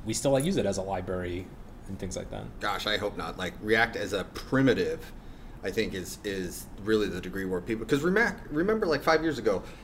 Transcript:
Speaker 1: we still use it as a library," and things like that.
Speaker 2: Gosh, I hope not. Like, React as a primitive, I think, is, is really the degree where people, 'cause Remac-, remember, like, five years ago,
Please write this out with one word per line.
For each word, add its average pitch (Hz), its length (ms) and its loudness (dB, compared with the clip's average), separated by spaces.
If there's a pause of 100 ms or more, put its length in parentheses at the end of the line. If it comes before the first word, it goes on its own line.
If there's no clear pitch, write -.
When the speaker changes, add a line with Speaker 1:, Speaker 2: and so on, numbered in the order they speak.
Speaker 1:
we 147 80 -2
still 139 240 4
use 160 200 2
it 101 100 2
as 95 100 0
a 92 60 -2
library," 92 640 -4 (400)
and 95 100 -8
things 92 180 -6
like 92 140 -4
that. 104 140 -8 (160)
Speaker 2:
Gosh, 104 260 0
I 107 120 4
hope 98 200 0
not. 82 220 -4
Like, 90 140 -2 (100)
React 113 320 6
as 95 180 -2
a 90 120 0 (100)
primitive, 104 760 4 (520)
I 98 80 -2
think, 98 240 0
is, 87 280 -6
is 95 440 -4 (180)
really 107 220 4
the 90 140 -4
degree 92 240 -6
where 92 160 -2
people, 113 260 -4
'cause 143 140 2
Remac-, 190 340 2 (160)
remember, 202 340 2
like, 147 160 2
five 160 220 4
years 147 160 0
ago, 101 240 2 (200)